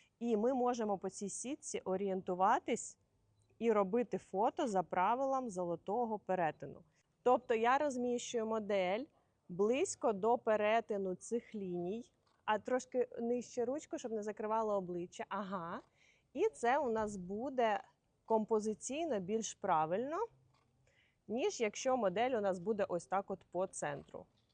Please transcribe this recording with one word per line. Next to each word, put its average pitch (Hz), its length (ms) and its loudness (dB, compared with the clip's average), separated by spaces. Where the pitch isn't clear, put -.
І 233 180 0
ми 240 160 2
можемо 240 440 0
по 190 120 -4
цій 196 200 -8
сітці - 500 -8
орієнтуватись 190 1200 0
і 226 120 4
робити 202 460 2
фото 240 500 0
за 190 160 2
правилам 247 680 0
золотого 196 680 -2
перетину. 160 640 -2
Тобто 247 300 4
я 233 240 4
розміщую 247 680 0
модель 208 600 0
близько 226 640 2
до 220 240 2
перетину 214 760 0
цих - 400 -6
ліній, 190 560 -6
а 214 140 2
трошки 254 480 -2
нижче 233 460 -2
ручку, 294 320 -4
щоб 233 140 -8
не 214 120 -4
закривало 214 500 0
обличчя. 180 560 -4
Ага. 190 520 -6
І 381 160 0
це 247 280 2
у 294 120 0
нас 214 280 -2
буде 220 680 -2
композиційно 220 960 0
більш 208 340 -2
правильно, 190 640 2
ніж 269 320 -2
якщо 254 380 0
модель 220 340 2
у 226 100 0
нас 190 180 0
буде 202 300 0
ось 170 160 -2
так 196 260 -2
от 190 80 -6
по 185 160 0
центру. 156 580 -6